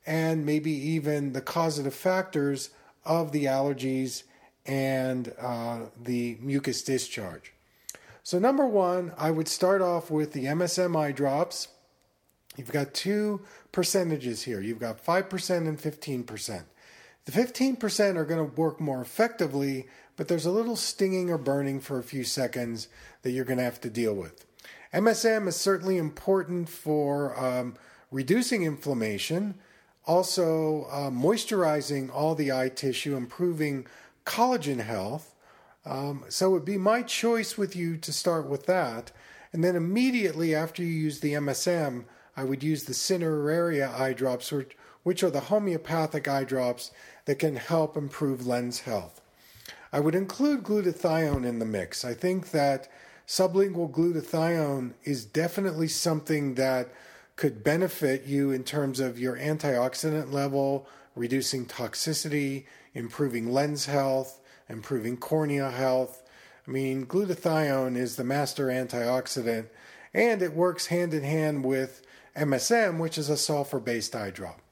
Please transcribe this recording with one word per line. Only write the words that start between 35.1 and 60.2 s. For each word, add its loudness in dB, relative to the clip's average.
Um, -6
so 2
it 6
would 2
be -2
my 4
choice 0
with -2
you -2
to -8
start 0
with -4
that. 0
And 0
then 4
immediately 2
after -2
you -2
use -2
the 0
M 0
S -2
M, 0
I -4
would -2
use 0
the -8
Cineraria 2
eye 2
drops, -2
which, -6
which 0
are 4
the 0
homeopathic 0
eye 2
drops -2
that 0
can 2
help 0
improve -2
lens -2
health. -6
I 2
would 2
include 2
glutathione 2
in -2
the 0
mix. -4
I -4
think -2
that 2
sublingual 2
glutathione 0
is -2
definitely 0
something 0
that 2
could -2
benefit 2
you 2
in 0
terms -2
of -2
your -2
antioxidant 0